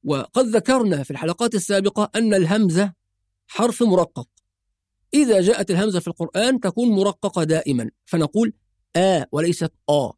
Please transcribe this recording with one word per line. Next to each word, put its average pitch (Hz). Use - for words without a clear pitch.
وقد 147
ذكرنا 220
في -
الحلقات 170
السابقة 202
أن 220
الهمزة 190
حرف 226
مرقق، 180
إذا 247
جاءت 196
الهمزة 185
في -
القرآن 208
تكون 226
مرققة 196
دائما، 143
فنقول: 196
"آ" 180
وليست 165
آ 143